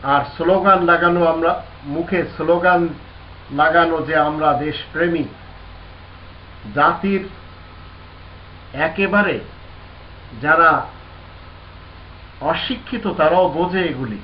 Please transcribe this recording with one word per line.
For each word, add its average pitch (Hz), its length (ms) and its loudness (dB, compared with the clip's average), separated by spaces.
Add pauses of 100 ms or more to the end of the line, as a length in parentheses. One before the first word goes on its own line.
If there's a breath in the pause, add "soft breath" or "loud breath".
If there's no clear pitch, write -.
আর 139 220 2 (100)
স্লোগান 185 480 4
লাগানো, 175 420 4
আমরা 165 380 0 (200)
মুখে 165 400 -4 (120)
স্লোগান 170 520 2 (640)
লাগানো 160 500 2
যে 151 140 -4
আমরা 151 380 2
দেশপ্রেমী, 151 720 -4 (1500)
জাতির 170 540 0 (1400)
একেবারে 175 680 0 (1000)
যারা 160 440 2 (1600)
অশিক্ষিত 208 680 -6
তারাও 170 420 2
বোঝে 170 320 -2
এগুলি। 127 420 -6